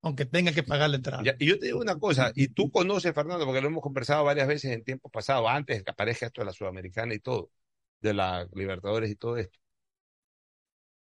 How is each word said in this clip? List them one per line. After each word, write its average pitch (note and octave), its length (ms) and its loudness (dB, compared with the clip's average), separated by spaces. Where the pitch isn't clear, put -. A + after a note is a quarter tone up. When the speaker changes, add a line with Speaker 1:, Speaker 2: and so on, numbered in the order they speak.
Speaker 1:
aunque C#3+ 240 -2
tengan E3+ 280 2
que D#3+ 80 2
pagar D3 280 2
la C#3 60 2
entrada. C3 280 -4
Speaker 2:
Ya, C3 140 2
y C#3+ 80 2
yo F#3+ 120 4
te - 80 -4
digo A#3+ 140 -2
una G3+ 180 -2
cosa, C3 360 2
y C3+ 140 4
tú - 220 0
conoces, F3+ 440 2
Fernando, D#3 320 0
porque C3 160 2
lo C#3+ 60 0
hemos D#3+ 140 -2
conversado C#3+ 420 0
varias C#3+ 240 4
veces C#3 240 0
en A2+ 120 -6
tiempos C3 260 -8
pasados, A#2 380 0
antes C3 300 0
de F#2+ 60 -10
que - 60 -6
aparezca A#2 360 -2
esto A#2 160 -8
de G2+ 40 -2
la F#2+ 60 -8
Sudamericana F#2+ 600 -6
y G#2+ 60 -8
todo, A#2+ 300 -4
de G#2+ 120 2
la F#2 420 0
Libertadores G2 560 -4
y G#2 60 -6
todo A#2 220 -4
esto, G2 200 -8